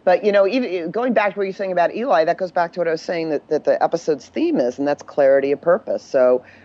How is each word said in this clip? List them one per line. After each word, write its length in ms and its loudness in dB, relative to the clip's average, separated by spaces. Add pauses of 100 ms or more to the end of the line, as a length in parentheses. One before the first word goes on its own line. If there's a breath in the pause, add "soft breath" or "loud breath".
But, 220 2
you 60 2
know, 140 4
even 460 -2
going 220 -2
back 200 0
to 60 -10
what 60 -2
you're 80 -8
saying 180 -6
about 240 0
Eli, 300 0
that 120 -2
goes 140 -6
back 220 -2
to 80 -8
what 60 -2
I 40 -2
was 100 -4
saying 280 -6
that, 200 -4
that 140 -2
the 180 0
episode's 460 -2
theme 320 -2
is, 200 -2
and 80 -2
that's 140 -4
clarity 520 2
of 80 -6
purpose. 420 -2
So 400 2 (220 loud breath)